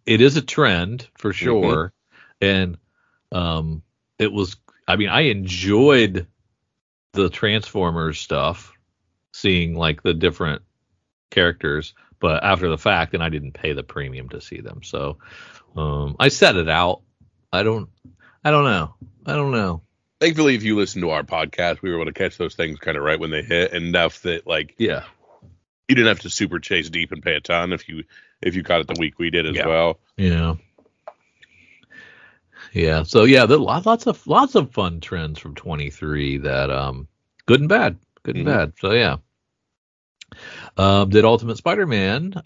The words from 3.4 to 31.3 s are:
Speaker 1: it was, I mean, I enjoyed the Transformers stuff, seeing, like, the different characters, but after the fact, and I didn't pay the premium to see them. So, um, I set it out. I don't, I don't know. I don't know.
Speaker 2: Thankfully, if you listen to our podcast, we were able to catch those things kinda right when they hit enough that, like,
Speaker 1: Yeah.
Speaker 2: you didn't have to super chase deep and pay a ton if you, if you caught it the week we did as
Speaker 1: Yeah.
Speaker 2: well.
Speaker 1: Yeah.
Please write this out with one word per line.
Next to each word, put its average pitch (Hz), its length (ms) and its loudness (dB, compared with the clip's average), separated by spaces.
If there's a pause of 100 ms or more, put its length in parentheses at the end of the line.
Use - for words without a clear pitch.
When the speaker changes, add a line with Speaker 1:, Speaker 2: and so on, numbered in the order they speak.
Speaker 1:
it 107 120 0
was, 98 240 -4 (320)
I 92 80 2
mean, 101 140 0
I 101 120 2
enjoyed 101 1040 2 (840)
the 98 160 2
Transformers 87 920 -2
stuff, 76 520 -4 (640)
seeing, 87 420 0
like, 82 280 -2
the 90 100 0
different 80 480 -2 (680)
characters, 80 600 0 (260)
but 80 240 0
after 92 260 0
the 80 80 -2
fact, 85 360 0
and 85 100 -2
I 82 60 -2
didn't 71 240 -8
pay 78 200 -6
the 69 100 -8
premium 65 460 -12
to - 120 -14
see - 200 -16
them. - 220 -18
So, 71 340 -8 (580)
um, 73 440 -4
I 135 100 6
set 139 260 4
it 80 140 0
out. 87 320 0 (500)
I 95 120 0
don't, 110 260 -2 (540)
I 151 80 2
don't 147 140 4
know. 90 300 0 (300)
I 147 100 -4
don't 143 160 -2
know. 95 300 -2 (380)
Speaker 2:
Thankfully, 156 360 4
if 107 80 -4
you 107 140 0
listen 98 240 -2
to 87 100 -2
our 76 120 -2
podcast, 80 580 -4
we 95 80 -6
were 85 80 -2
able 82 80 -4
to 78 120 -8
catch 92 200 -4
those 85 180 -6
things 80 240 -6
kinda 76 220 -4
right 76 180 0
when 82 100 -6
they 78 140 -4
hit 85 300 0
enough 85 480 -2
that, 85 260 -6
like, 80 300 -4
Speaker 1:
Yeah. 90 260 -2 (840)
Speaker 2:
you 131 80 4
didn't 117 120 6
have 104 140 2
to 92 80 -14
super 87 300 -4
chase 80 300 -4
deep 85 220 -6
and 76 100 -12
pay 80 140 -2
a 76 60 -4
ton 87 320 -2
if - 160 -10
you, 78 140 -12 (380)
if 90 140 -2
you 90 80 -4
caught 85 180 2
it 73 60 -8
the - 120 -6
week 80 200 -6
we 85 120 -2
did 82 140 0
as 80 100 -4
Speaker 1:
Yeah. 78 120 -2
Speaker 2:
well. 82 320 0 (180)
Speaker 1:
Yeah. 82 380 0 (2250)